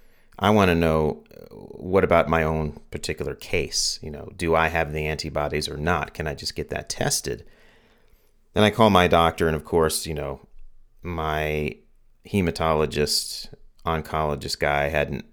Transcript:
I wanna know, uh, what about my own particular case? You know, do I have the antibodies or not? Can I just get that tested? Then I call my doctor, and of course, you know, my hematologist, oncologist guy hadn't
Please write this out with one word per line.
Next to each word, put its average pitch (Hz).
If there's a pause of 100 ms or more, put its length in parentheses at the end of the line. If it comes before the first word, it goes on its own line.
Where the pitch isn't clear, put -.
(380)
I 98
wanna 98
know, 80 (100)
uh, 50
what 90
about 82
my 82
own 78 (100)
particular 71
case? -
You 80
know, 71
do 82
I 80
have 80
the 76
antibodies 76
or 73
not? 78
Can 80
I 73
just -
get 78
that -
tested? - (1120)
Then 107
I 104
call 110
my 90
doctor, 82
and 78
of 73
course, 80
you 80
know, 69 (560)
my 76 (500)
hematologist, 80 (320)
oncologist 76
guy 71
hadn't 73